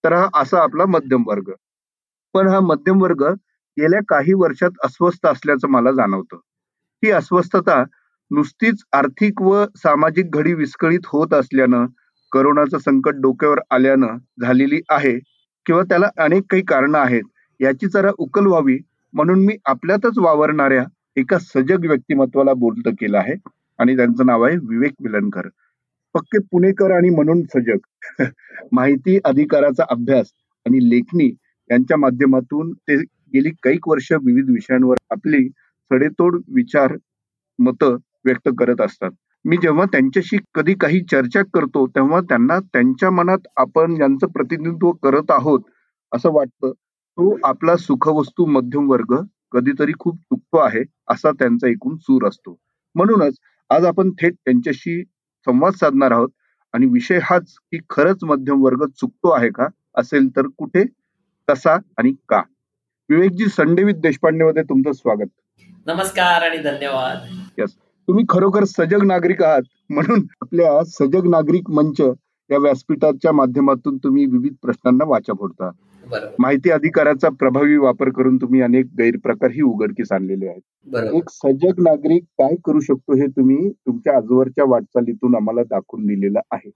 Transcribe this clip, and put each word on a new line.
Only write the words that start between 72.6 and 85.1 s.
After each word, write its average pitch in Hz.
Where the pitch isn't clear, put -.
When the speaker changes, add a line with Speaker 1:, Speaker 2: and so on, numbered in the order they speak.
Speaker 1:
माध्यमातून 139
तुम्ही 139
विविध 127
प्रश्नांना 127
वाचा 117
फोडता. 92
Speaker 2:
बरोबर. -
Speaker 1:
माहिती 135
अधिकाराचा 151
प्रभावी 139
वापर 131
करून 131
तुम्ही 127
अनेक 123
गैरप्रकारही 117
उघडकीस 107
आणलेले 95
आहेत. 90
Speaker 2:
बरोबर. 117
Speaker 1:
एक 165
सजग 165
नागरिक 160
काय 170
करू 151
शकतो 139
हे 139
तुम्ही 135
तुमच्या 127
आजवरच्या 127
वाटचालीतून 120